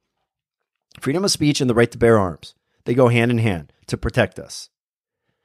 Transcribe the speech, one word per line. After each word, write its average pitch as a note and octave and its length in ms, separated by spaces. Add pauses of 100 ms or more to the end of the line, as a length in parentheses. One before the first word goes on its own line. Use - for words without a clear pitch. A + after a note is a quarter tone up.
(1000)
Freedom D#3 240
of G3 80
speech D3 300
and C3 80
the A2+ 60
right A#2 160
to - 60
bear A#2 200
arms, F2+ 380 (280)
they B2 100
go B2+ 140
hand A#2 240
in A#2+ 60
hand G2 340 (160)
to - 80
protect - 420
us. - 320 (760)